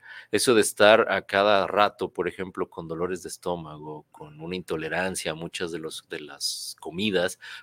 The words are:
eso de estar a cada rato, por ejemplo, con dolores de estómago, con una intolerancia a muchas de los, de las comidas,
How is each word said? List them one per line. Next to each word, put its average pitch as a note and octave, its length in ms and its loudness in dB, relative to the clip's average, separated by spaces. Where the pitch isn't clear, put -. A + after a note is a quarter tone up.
eso A2 240 6
de G#2+ 60 8
estar G#2+ 480 6
a G2 120 2
cada G2 460 4
rato, G2 440 2
por F2 160 -2
ejemplo, F#2 420 -8
con E2 200 -12
dolores F2 340 -4
de D#2+ 60 -10
estómago, D#2 840 -8
con D3+ 300 -20
una F3 160 -8
intolerancia D#3+ 720 -4
a - 40 -4
muchas E2+ 360 -8
de E2 80 -6
los, D#2+ 300 -12
de D#2+ 100 -8
las - 600 -8
comidas, F2+ 580 -2